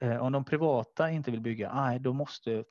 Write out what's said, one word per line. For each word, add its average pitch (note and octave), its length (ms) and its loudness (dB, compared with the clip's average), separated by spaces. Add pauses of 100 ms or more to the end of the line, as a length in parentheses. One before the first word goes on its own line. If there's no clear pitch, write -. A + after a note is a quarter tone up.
eh, A#2+ 160 2
om B2+ 160 0
de C#3 120 0
privata D#3 680 2
inte D3+ 200 -2
vill A2+ 100 -2
bygga, A2+ 340 -4
nej, B2+ 240 2
då C3 140 0
måste, B2 580 -4